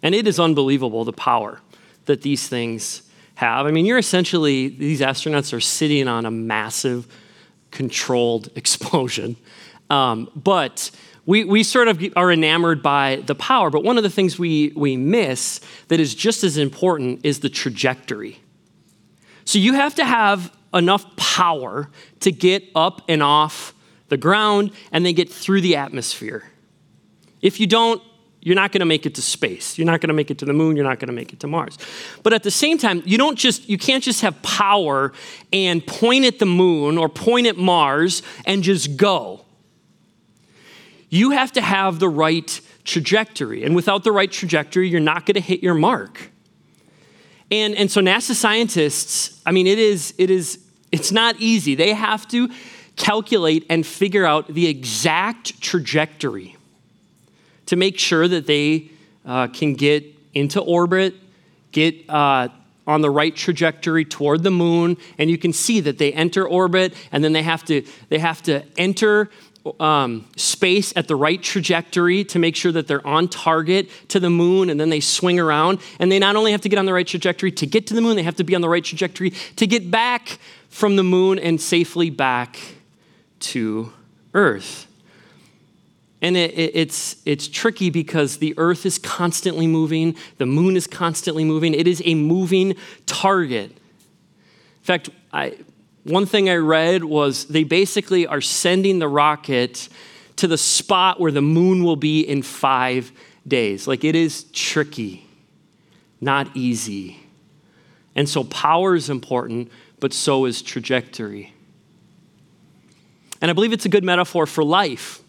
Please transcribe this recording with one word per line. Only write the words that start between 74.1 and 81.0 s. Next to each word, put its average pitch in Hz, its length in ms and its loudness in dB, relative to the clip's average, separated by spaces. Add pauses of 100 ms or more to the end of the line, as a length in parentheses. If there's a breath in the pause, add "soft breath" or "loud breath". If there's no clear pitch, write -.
the 180 120 0
moon, 175 400 4
and 147 80 -2
then 156 100 2
they 156 100 0
swing 180 400 0
around. 160 380 2 (220 loud breath)
And 180 120 2
they 190 60 4
not 196 180 4
only 220 160 2
have 208 100 0
to 214 80 -2
get 202 100 2
on 190 80 0
the 185 60 0
right 180 120 0
trajectory 180 460 -2
to 165 160 -6
get 220 180 0
to 214 80 -8
the 233 80 0
moon, 226 140 2
they 185 80 -2
have 165 140 -4
to 185 60 -2
be 175 120 0
on 175 60 0
the 170 80 0
right 170 140 0
trajectory 180 460 -4 (280 loud breath)
to 220 100 2
get 185 240 -2
back 233 480 -2 (300 loud breath)
from 202 260 0
the 196 80 4